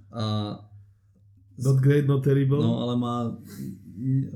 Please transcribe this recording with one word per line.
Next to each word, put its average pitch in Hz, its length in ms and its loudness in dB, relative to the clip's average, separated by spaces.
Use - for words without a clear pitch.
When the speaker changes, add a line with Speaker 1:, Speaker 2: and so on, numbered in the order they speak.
Speaker 1:
A 107 400 -4
Speaker 2:
Not 135 160 4
great, 139 260 4
not 139 180 2
terrible. 139 340 2
Speaker 1:
No, 117 220 2
ale 120 160 -2
má 120 420 -2